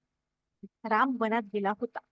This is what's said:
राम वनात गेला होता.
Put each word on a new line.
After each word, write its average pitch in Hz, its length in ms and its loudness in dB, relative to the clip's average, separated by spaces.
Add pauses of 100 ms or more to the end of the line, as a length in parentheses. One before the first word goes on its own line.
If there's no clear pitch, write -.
(840)
राम 233 360 2
वनात 226 220 0 (120)
गेला 202 160 0
होता. 214 300 -6 (120)